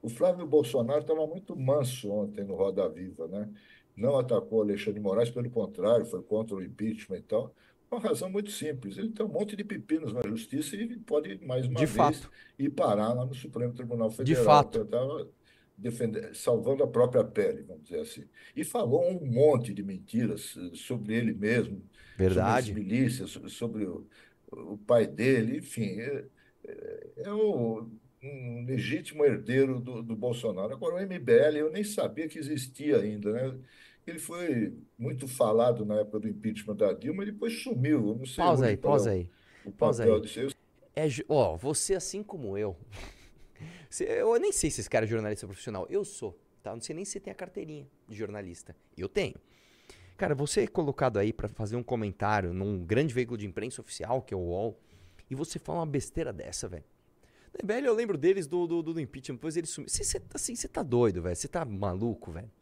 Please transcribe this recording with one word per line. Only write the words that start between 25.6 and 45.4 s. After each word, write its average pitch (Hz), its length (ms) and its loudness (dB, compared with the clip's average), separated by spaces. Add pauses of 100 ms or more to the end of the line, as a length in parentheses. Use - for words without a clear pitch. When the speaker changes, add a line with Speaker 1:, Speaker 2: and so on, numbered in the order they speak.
Speaker 1:
é, 135 260 -6 (400)
é, - 420 -12 (180)
é 202 80 -6
o, 120 540 2 (360)
um 123 440 -8
legítimo 143 560 -2
herdeiro 127 560 4
do, 120 220 -8
do 113 140 -4
Bolsonaro. 110 580 -2
Agora, 170 220 -2
o 180 40 -4
M 185 200 -6
B 123 180 2
L, 151 220 8
eu 156 120 2
nem 202 120 -4
sabia 156 440 -4
que 156 120 -10
existia 143 580 0
ainda, 104 340 0
né? 131 240 -2 (520)
Ele 165 120 -8
foi 160 520 -2 (260)
muito 123 300 -6
falado 113 580 4
na 107 140 0
época 104 200 -2
do 110 100 -4
impeachment 104 460 -4
da 98 180 4
Dilma 180 300 -4
e 202 40 -4
depois 226 360 -4
sumiu. 135 460 2
Eu 110 60 -2
não 127 100 -8
sei 165 180 -2
Speaker 2:
Pausa 156 200 6
Speaker 1:
hoje 117 80 6
Speaker 2:
aí, 98 60 2
Speaker 1:
qual - 160 2
é - 40 6
Speaker 2:
pausa 107 120 4
Speaker 1:
o, 101 40 2
Speaker 2:
aí. 87 160 -2 (360)
Speaker 1:
o 101 60 -10
Speaker 2:
Pausa 117 320 2
Speaker 1:
papel 110 120 8
Speaker 2:
aí. 107 60 2
Speaker 1:
disso. 110 180 -10
Eu 135 100 -2 (460)
Speaker 2:
É 156 140 2
ju-, 131 180 -4
ó, 107 300 4
você 143 380 0
assim 190 280 -6
como 131 340 -6
eu. 104 200 -2 (140)
<laughs> - 240 -14 (720)
Você, - 140 -4
eu - 360 4
nem 392 120 2
sei - 180 0
se - 120 -4
esse - 80 -8
cara 110 160 4
é - 20 -4
jornalista 107 400 -4